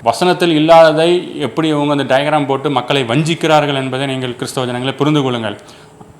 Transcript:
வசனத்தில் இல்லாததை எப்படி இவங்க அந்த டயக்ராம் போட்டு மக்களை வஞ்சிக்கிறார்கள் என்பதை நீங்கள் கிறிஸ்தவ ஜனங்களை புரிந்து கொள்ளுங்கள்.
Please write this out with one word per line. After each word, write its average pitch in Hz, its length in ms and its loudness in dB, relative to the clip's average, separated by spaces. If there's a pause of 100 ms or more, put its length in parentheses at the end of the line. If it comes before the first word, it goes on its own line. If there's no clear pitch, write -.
வசனத்தில் 175 460 0
இல்லாததை 160 880 4
எப்படி 147 280 -4
இவங்க 147 280 0
அந்த 139 160 -2
டயக்ராம் 143 340 2
போட்டு 135 240 -2
மக்களை 139 340 -2
வஞ்சிக்கிறார்கள் 151 720 0
என்பதை 131 300 -4
நீங்கள் 131 300 -6
கிறிஸ்தவ 127 300 -6
ஜனங்களை 123 300 -4
புரிந்து 147 260 0
கொள்ளுங்கள். 117 380 -4 (600)